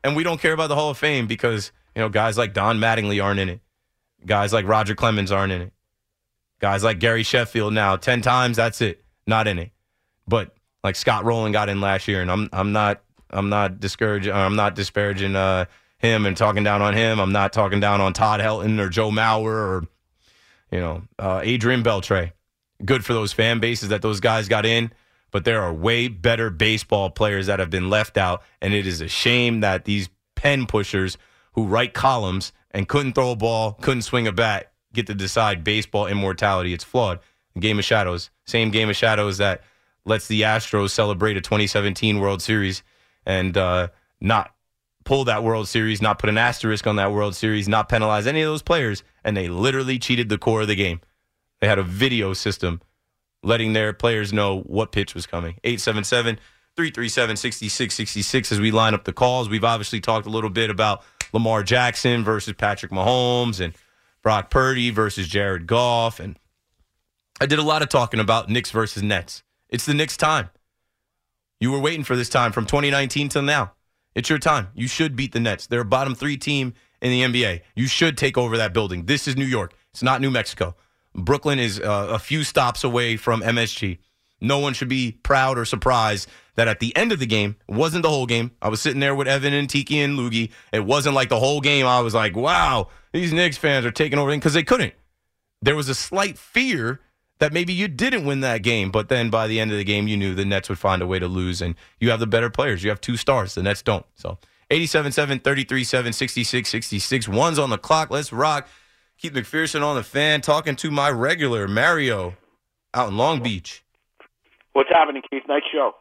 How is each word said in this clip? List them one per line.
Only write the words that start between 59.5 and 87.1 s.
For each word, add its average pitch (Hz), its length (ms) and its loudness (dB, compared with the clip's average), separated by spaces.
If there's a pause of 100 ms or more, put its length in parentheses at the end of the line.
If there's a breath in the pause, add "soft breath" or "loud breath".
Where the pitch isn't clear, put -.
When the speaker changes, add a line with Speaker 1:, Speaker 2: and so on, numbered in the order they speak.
Speaker 1:
obviously 113 360 -2
talked 110 260 -2
a 107 40 -10
little 110 200 -2
bit 110 200 -2
about 104 320 0 (300 loud breath)
Lamar 110 300 2
Jackson 120 600 2
versus 107 300 -2
Patrick 101 380 -4
Mahomes 120 680 0
and 85 140 -6 (480)
Brock 107 280 2
Purdy 131 400 2
versus 101 360 -2
Jared 95 400 -2
Goff. 117 540 0
And 95 180 -12 (1000)
I 135 60 2
did 147 120 2
a 151 40 0
lot 156 200 2
of 143 60 -2
talking 120 320 0
about 110 280 2
Knicks 117 220 -2
versus 107 320 -2
Nets. 101 400 -4 (260)
It's - 180 -4
the 147 80 0
Knicks' 156 220 -2
time. 156 340 0 (1080)
You 123 140 0
were 139 80 -2
waiting 151 240 -2
for 127 120 0
this 120 120 -2
time 120 240 2
from 110 140 -2
twenty 143 240 2
nineteen 139 380 0
till 143 140 0
now. 139 300 0 (420)
It's 117 140 -4
your 156 100 2
time. 139 360 2
You 120 140 -6
should 151 280 -2
beat 135 160 -4
the 117 80 0
Nets. 110 260 -2
They're 120 140 0
a 117 40 -2
bottom 131 300 0
three 143 220 -4
team 135 380 -2 (260)
in 123 100 0
the 123 120 2
N 127 100 2
B 120 120 2
A. 87 180 -2 (120)
You 117 120 0
should 156 320 0
take 135 180 0
over 117 200 0
that 107 160 0
building. 90 340 -2
This 143 200 0
is 135 100 -2
New 135 100 -2
York. 113 280 -4 (160)
It's - 120 -10
not 127 180 2
New 135 100 0
Mexico. 101 460 -4 (380)
Brooklyn 139 440 0
is, 110 200 -2
uh, 101 320 -2
a 110 80 -2
few 151 240 -4
stops 139 420 0
away 120 320 0
from 113 260 -2
M 117 160 0
S 113 140 -2
G. 95 260 -6 (420)
No 139 180 0
one 143 160 -2
should 127 140 -6
be 127 240 -2 (100)
proud 131 360 2
or 117 60 -4
surprised 110 640 0 (260 soft breath)
that 117 140 2
at 107 120 -2
the 233 160 -4
end 226 160 2